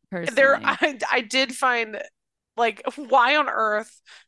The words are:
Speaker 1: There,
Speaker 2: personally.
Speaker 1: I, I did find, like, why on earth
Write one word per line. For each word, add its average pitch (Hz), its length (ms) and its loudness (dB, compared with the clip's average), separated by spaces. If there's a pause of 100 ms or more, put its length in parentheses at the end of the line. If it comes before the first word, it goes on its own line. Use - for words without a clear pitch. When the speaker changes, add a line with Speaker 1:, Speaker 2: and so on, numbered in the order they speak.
(360)
Speaker 1:
There, 277 240 4
Speaker 2:
personally. - 40 -10
Speaker 1:
I, 294 360 -2 (120)
I 254 100 2
did 254 340 -2
find, 233 460 -2 (540)
like, 226 280 -2 (120)
why 262 400 2
on 285 140 0
earth 214 520 -4 (260)